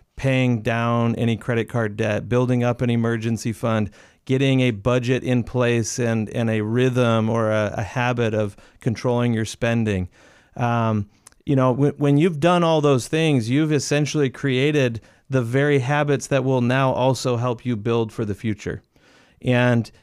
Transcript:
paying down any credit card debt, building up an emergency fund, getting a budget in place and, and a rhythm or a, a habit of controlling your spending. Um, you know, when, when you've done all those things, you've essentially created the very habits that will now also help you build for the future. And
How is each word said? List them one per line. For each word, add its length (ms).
paying 460
down 520
any 220
credit 320
card 280
debt, 320
building 360
up 180
an 80
emergency 600
fund, 380
getting 360
a 120
budget 500
in 200
place 560
and, 320
and 200
a 100
rhythm 680
or 200
a, 260
a 60
habit 520
of 220
controlling 520
your 120
spending. 640
Um, 520
you 100
know, 160
when, 200
when 260
you've 220
done 220
all 200
those 260
things, 400
you've 240
essentially 560
created 720
the 100
very 380
habits 480
that 180
will 160
now 320
also 440
help 280
you 100
build 380
for 140
the 80
future. 480
And 500